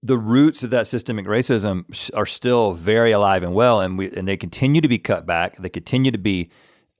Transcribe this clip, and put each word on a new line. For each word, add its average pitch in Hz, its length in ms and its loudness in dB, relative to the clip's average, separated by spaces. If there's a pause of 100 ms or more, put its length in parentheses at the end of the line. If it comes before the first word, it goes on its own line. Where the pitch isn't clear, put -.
the 123 140 0
roots 127 460 2
of 120 80 -8
that 117 160 0
systemic 110 400 -6
racism 104 640 0
s-, - 200 -8
are 107 140 -2
still 120 480 0
very 107 400 2
alive 98 300 2
and 87 100 -4
well, 113 280 4
and 92 180 -4
we, 95 140 -4
and 92 160 -6
they 98 80 -2
continue 131 440 0
to 151 80 2
be 117 100 2
cut 82 280 -4
back. 87 320 -2
They 92 100 -12
continue 131 440 -2
to 110 60 -2
be, 92 320 -2 (500)